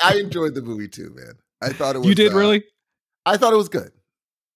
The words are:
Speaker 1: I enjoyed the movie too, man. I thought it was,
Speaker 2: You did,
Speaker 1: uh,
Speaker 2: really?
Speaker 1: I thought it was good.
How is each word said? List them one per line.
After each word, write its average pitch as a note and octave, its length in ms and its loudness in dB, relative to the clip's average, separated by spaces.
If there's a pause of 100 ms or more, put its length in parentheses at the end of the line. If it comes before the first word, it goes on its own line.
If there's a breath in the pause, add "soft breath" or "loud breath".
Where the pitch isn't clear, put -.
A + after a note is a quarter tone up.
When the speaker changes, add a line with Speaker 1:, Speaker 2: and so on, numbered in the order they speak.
Speaker 1:
I G3 140 4
enjoyed D#3+ 360 -4
the C3+ 80 -8
movie G#2+ 260 -10
too, - 260 -16
man. B1+ 200 -20 (280)
I B2+ 100 -4
thought C3+ 240 -4
it C3 40 -4
was, E3 80 2
Speaker 2:
You G3+ 60 6
did, G#3 180 4
Speaker 1:
uh, G3 40 0
Speaker 2:
really? G#3 280 2 (600)
Speaker 1:
I G3 100 2
thought A#3 160 2
it A3 40 4
was G3+ 120 2
good. C3+ 220 -8 (640)